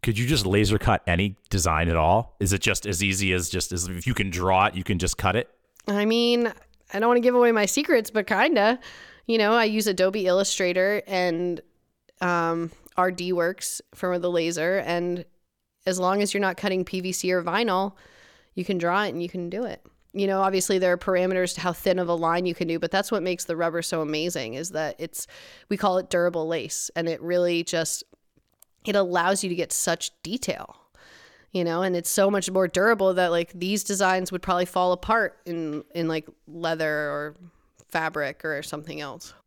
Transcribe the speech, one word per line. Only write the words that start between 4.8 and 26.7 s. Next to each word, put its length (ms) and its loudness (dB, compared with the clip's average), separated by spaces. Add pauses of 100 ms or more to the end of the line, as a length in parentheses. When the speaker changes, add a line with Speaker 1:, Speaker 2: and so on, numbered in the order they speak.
Speaker 1:
can 140 0
just 200 -2
cut 180 2
it? 140 -2 (380)
Speaker 2:
I 180 0
mean, 440 2 (420)
I 60 -4
don't 100 2
wanna 120 4
give 140 4
away 180 6
my 140 2
secrets, 440 2
but 160 -2
kinda. 520 4 (480)
You 120 0
know, 140 4
I 120 4
use 220 0
Adobe 400 2
Illustrator 800 2
and, 540 0 (600)
um, 500 0 (260)
R 140 2
D 220 -4
Works 480 -2 (140)
for 240 -2
the 120 -2
laser, 480 0
and 460 -2 (640)
as 140 0
long 220 2
as 120 -2
you're 60 0
not 160 0
cutting 280 -2
P 160 -6
V 120 -4
C 200 -2
or 100 2
vinyl, 500 0 (640)
you 100 -6
can 140 -2
draw 260 0
it 60 -4
and 120 -6
you 60 -6
can 220 -8
do 140 -6
it. 180 -10 (300)
You 140 0
know, 140 2
obviously 380 2
there 140 4
are 60 0
parameters 560 0
to 60 -8
how 120 -2
thin 260 0
of 100 0
a 60 2
line 320 0
you 80 -2
can 140 -4
do, 100 -2
but 120 -2
that's 220 -2
what 100 0
makes 220 -4
the 120 -4
rubber 260 -2
so 180 -4
amazing, 540 -4
is 160 -8
that 280 -6
it's, 280 -10 (420)
we 80 -2
call 220 2
it 120 -4
durable 380 0
lace, 480 -4